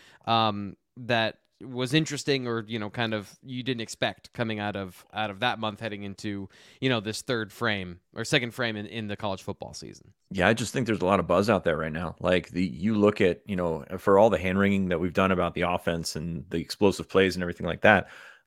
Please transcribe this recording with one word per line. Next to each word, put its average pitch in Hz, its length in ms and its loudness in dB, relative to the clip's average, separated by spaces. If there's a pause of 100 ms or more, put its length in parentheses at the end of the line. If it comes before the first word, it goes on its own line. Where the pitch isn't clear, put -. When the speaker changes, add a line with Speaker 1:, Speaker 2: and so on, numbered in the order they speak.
(280)
Speaker 1:
um, 107 500 0 (200)
that 113 420 -2 (240)
was 123 300 -6
interesting 143 540 0
or, 113 200 -4
you 113 120 -6
know, 104 100 -6
kind 113 240 -2
of 104 300 -6
you 127 180 -10
didn't 120 200 -4
expect - 520 -6
coming 110 260 -4
out 104 160 -4
of, 95 380 -10
out 107 160 -4
of 98 120 -10
that 113 180 -2
month 107 200 -6
heading 104 220 -8
into, 101 480 -8 (300)
you 131 100 0
know, 123 100 2
this 104 220 -6
third 113 320 -4
frame 98 460 -4 (160)
or 113 100 -6
second 120 260 0
frame 117 240 -4
in, 104 120 -8
in 110 200 -8
the 101 80 -6
college 98 280 -4
football - 280 -10
season? - 400 -18 (200)
Speaker 2:
Yeah, 92 160 4
I 117 80 6
just 113 180 -6
think 127 140 -2
there's 110 140 0
a - 40 0
lot 95 140 4
of 85 80 -2
buzz 101 240 4
out 92 120 2
there 80 140 0
right 78 140 -4
now. 80 280 -6
Like, 87 300 0
the, 90 160 -2
you 85 300 -2
look 104 260 4
at, 90 240 2
you 104 100 -6
know, 82 300 -2 (140)
for 98 180 6
all 107 140 10
the 90 80 2
hand 92 180 0
wringing 98 320 2
that 87 100 0
we've 87 140 -2
done 95 180 4
about 87 220 0
the 87 80 -2
offense 87 540 -2
and 82 340 -8
the 85 80 -4
explosive 90 500 0
plays 95 280 4
and 90 80 -4
everything 87 240 -6
like 82 140 -4
that, 104 260 6 (400)